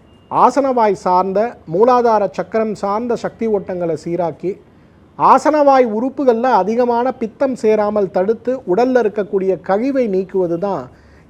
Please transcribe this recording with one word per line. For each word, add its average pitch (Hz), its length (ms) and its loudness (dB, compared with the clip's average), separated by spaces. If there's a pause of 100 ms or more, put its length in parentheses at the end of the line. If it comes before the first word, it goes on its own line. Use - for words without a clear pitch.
(320)
ஆசனவாய் 240 600 2
சார்ந்த, 190 680 -2 (160)
மூலாதார 226 580 2
சக்கரம் 214 440 -4
சார்ந்த 220 400 -4
சக்தி 202 320 -6
ஓட்டங்களை 180 460 -4
சீராக்கி, 170 640 -6 (640)
ஆசனவாய் 262 720 4
உறுப்புகள்ல 247 480 0
அதிகமான 240 720 0
பித்தம் 247 420 -4
சேராமல் 208 560 0
தடுத்து, 226 460 -2
உடல்ல 180 220 -2
இருக்கக்கூடிய 208 800 0
கழிவை 240 480 0
நீக்குவது 185 480 -2
தான் 170 320 -6 (400)